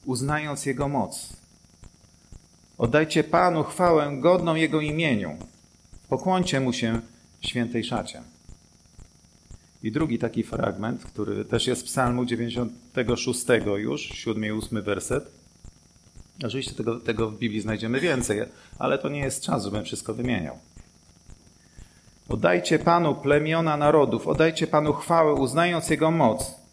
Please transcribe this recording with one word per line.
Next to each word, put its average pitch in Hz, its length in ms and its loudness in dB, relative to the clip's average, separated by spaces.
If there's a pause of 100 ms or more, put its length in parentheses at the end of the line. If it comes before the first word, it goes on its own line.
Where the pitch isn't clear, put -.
uznając 143 640 -2
Jego 139 220 0
moc. 127 440 -4 (1500)
Oddajcie 151 460 2
Panu 170 400 4
chwałę 156 560 2
godną 170 340 4
Jego 156 260 2
imieniu. 147 560 0 (720)
Pokłońcie 180 520 0
Mu 127 120 0
się 113 280 0 (400)
w - 60 -10
świętej 120 380 -2
szacie”. - 380 -6 (1600)
I 110 100 -4
drugi 147 260 0
taki 117 240 -2
fragment, 104 600 -4
który 104 400 -6
też - 220 0
jest 123 140 0
z - 40 -10
Psalmu 123 400 0
dziewięćdziesiątego 120 920 -4
szóstego 113 600 0
już, 120 260 -4
siódmy 107 440 -6
i 107 60 -4
ósmy 107 300 -4
werset. 104 480 -2 (1120)
Oczywiście 117 300 -6
tego, 117 260 -2
tego 110 300 -2
w 104 80 -12
Biblii 107 220 -2
znajdziemy 110 400 -2
więcej, 123 400 0 (380)
ale 135 200 0
to 139 100 -4
nie 143 120 -6
jest 135 220 -4
czas, 131 220 -2
żebym 101 200 -4
wszystko - 300 -8
wymieniał. 95 440 -4 (1700)
„Oddajcie 170 500 2
Panu, 170 360 4
plemiona 156 600 2
narodów, 147 520 4
oddajcie 160 380 2
Panu 151 260 2
chwałę, 160 420 4
uznając 156 560 0
Jego 156 200 4
moc. 139 440 2 (180)